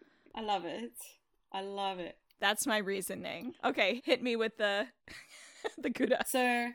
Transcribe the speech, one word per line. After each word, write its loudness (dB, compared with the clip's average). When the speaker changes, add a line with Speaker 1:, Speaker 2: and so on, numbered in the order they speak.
Speaker 1:
<laughs> -20
I -6
love 0
it. -6
I -6
love -4
it. -10
Speaker 2:
that's 2
my 2
reasoning. -4
Okay, 2
hit 2
me 2
with -2
the, 0
<laughs> -12
the -2
Gouda. 2
Speaker 1:
So, 4